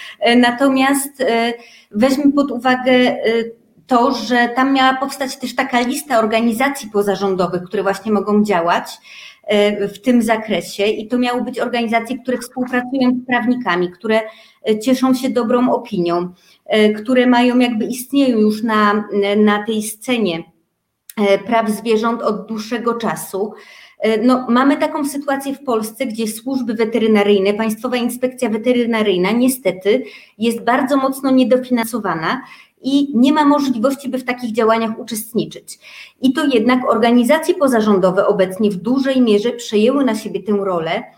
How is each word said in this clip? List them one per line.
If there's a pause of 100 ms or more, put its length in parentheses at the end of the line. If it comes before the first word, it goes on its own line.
(200)
E,
natomiast,
e, (380)
weźmy
pod
uwagę,
e, (680)
to,
że
tam
miała
powstać
też
taka
lista
organizacji
pozarządowych,
które
właśnie
mogą
działać, (580)
e,
w
tym
zakresie
i
to
miały
być
organizacje,
które
współpracują
z
prawnikami,
które, (480)
e,
cieszą
się
dobrą
opinią, (320)
e,
które
mają,
jakby
istnieją
już
na, (340)
na
tej
scenie, (760)
e,
praw
zwierząt
od
dłuższego
czasu. (460)
E,
no,
mamy
taką
sytuację
w
Polsce,
gdzie
służby
weterynaryjne,
Państwowa
Inspekcja
Weterynaryjna
niestety (340)
jest
bardzo
mocno
niedofinansowana (400)
i
nie
ma
możliwości,
by
w
takich
działaniach
uczestniczyć. (420)
I
to
jednak
organizacje
pozarządowe
obecnie
w
dużej
mierze
przejęły
na
siebie
tę
rolę (140)